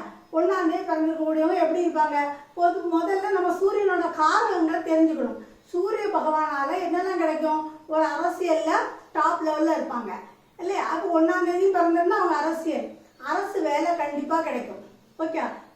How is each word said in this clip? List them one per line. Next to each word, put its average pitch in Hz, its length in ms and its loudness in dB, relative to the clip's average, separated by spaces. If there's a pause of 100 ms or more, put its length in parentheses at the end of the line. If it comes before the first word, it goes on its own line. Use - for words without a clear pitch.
(320)
ஒண்ணாம் 359 380 2
தேதி 349 140 -2
பிறந்திருக்கக்கூடியவங்க 320 800 0
எப்படி 339 220 2
இருப்பாங்க? 302 320 2 (380)
பொது-, 349 380 0
முதல்ல 381 420 0
நம்ம 359 240 0
சூரியனோட 381 460 2 (140)
காரகங்களை 339 600 2 (100)
தெரிஞ்சுக்கணும். 311 500 2 (240)
சூரிய 415 440 -2
பகவானால 311 640 0 (160)
என்னெல்லாம் 359 360 -2
கிடைக்கும்? 311 400 0 (260)
ஒரு 311 160 2 (120)
அரசியல்ல 320 560 0 (400)
டாப் 330 340 0
லெவல்ல 311 320 2
இருப்பாங்க 226 340 -6 (460)
இல்லையா? 370 340 -2
அப்ப 330 280 0
ஒண்ணாம் 349 280 4
தேதி 359 180 2
பிறந்திருந்தா 349 540 4
அவங்க 330 220 2
அரசியல், 320 460 -4 (420)
அரசு 392 300 -4
வேலை 311 360 0
கண்டிப்பா 294 440 -2
கிடைக்கும். 247 420 -6 (360)
ஓகே, 320 240 -4 (340)